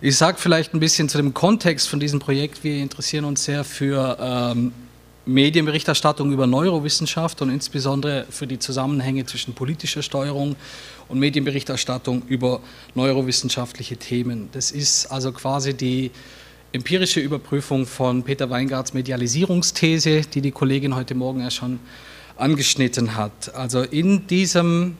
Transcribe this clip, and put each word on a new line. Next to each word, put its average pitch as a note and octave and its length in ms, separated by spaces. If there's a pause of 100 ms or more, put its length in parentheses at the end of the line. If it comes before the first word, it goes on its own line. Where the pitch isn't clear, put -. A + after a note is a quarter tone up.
Ich C3+ 160
sag E3+ 200
vielleicht E3 360
ein D#3+ 60
bisschen D#3 280
zu - 80
dem C#3+ 160
Kontext F3 560
von D3 120
diesem C#3+ 180
Projekt. C#3+ 440
Wir D3 200
interessieren C#3+ 420
uns C#3+ 220
sehr C#3+ 180
für, C3+ 560
ähm, A#2+ 540 (500)
Medienberichterstattung D3 1080
über C3+ 140
Neurowissenschaft D#3 920
und C#3 80
insbesondere C#3 800
für - 180
die B2+ 120
Zusammenhänge C3 680
zwischen B2 300
politischer D3 480
Steuerung C#3+ 540 (520)
und C3 100
Medienberichterstattung C3+ 1080
über B2 340 (340)
neurowissenschaftliche B2+ 1000
Themen. A#2+ 560
Das B2+ 180
ist - 360
also C3 260
quasi C#3 400
die B2+ 380 (640)
empirische F3 460
Überprüfung C#3 640
von B2+ 380
Peter C#3 260
Weingarts C3 460
Medialisierungsthese, D#3 1300
die D3+ 180
die C#3 120
Kollegin C3+ 440
heute B2+ 180
Morgen B2+ 280
ja B2 80
schon B2+ 280 (600)
angeschnitten B2+ 760
hat. G#2+ 400
Also B2+ 280
in F3+ 440
diesem F3 720